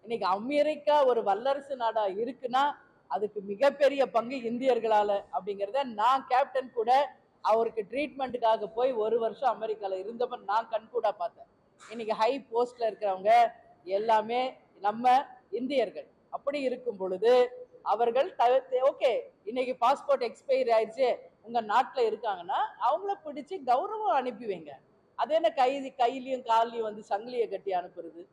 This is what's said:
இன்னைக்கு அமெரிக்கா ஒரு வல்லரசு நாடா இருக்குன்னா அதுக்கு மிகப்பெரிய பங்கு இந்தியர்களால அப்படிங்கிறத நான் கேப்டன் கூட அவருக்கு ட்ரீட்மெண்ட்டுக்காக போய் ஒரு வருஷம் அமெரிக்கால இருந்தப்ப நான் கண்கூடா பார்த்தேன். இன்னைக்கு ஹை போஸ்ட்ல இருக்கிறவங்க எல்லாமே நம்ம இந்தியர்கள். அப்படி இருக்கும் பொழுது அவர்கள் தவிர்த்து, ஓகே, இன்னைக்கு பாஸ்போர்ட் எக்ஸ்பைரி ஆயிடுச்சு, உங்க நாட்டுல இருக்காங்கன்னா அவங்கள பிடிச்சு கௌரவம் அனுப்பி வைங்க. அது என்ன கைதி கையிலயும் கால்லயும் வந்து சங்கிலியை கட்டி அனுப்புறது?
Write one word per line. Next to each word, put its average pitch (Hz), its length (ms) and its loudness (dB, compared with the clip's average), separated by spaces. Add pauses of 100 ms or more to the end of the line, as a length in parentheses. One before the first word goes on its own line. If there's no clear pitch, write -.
இன்னைக்கு 214 220 -2 (100)
அமெரிக்கா 294 600 2 (140)
ஒரு 226 180 2
வல்லரசு 269 540 -2
நாடா 220 220 0 (160)
இருக்குன்னா 254 420 -2 (480)
அதுக்கு 202 280 -4 (120)
மிகப்பெரிய 277 500 2 (140)
பங்கு 233 220 -2 (120)
இந்தியர்களால 226 640 2 (240)
அப்படிங்கிறத 196 480 -4 (180)
நான் 262 300 2
கேப்டன் 254 480 0
கூட 226 120 2 (520)
அவருக்கு 220 380 2 (100)
ட்ரீட்மெண்ட்டுக்காக 240 760 -2 (100)
போய் 254 140 2 (120)
ஒரு 226 200 2
வருஷம் 226 320 0
அமெரிக்கால 208 480 -6
இருந்தப்ப 233 480 -6
நான் 226 220 0
கண்கூடா 220 380 -2 (100)
பார்த்தேன். - 280 -10 (320)
இன்னைக்கு 220 400 -6
ஹை 233 120 4 (180)
போஸ்ட்ல 240 380 0
இருக்கிறவங்க 196 420 0 (680)
எல்லாமே 220 420 2 (440)
நம்ம 233 260 2 (460)
இந்தியர்கள். 254 480 -2 (300)
அப்படி 277 320 -4
இருக்கும் 233 340 -6
பொழுது 185 320 2 (580)
அவர்கள் 233 380 2 (100)
தவிர்த்து, 254 380 2 (100)
ஓகே, 294 240 2 (380)
இன்னைக்கு 247 240 -4 (100)
பாஸ்போர்ட் 262 440 0
எக்ஸ்பைரி 254 500 -2
ஆயிடுச்சு, 226 320 0 (360)
உங்க 233 140 -4 (100)
நாட்டுல 247 400 2
இருக்காங்கன்னா 208 500 -4 (280)
அவங்கள 381 260 -2 (120)
பிடிச்சு 302 320 -10 (120)
கௌரவம் 392 480 0
அனுப்பி 240 320 -6
வைங்க. 156 240 -10 (440)
அது 240 200 -2
என்ன 320 220 2
கைதி 269 320 0 (100)
கையிலயும் 254 480 -2
கால்லயும் 233 400 2
வந்து 208 220 -12
சங்கிலியை 233 420 -2
கட்டி 190 260 -6
அனுப்புறது? 170 540 -14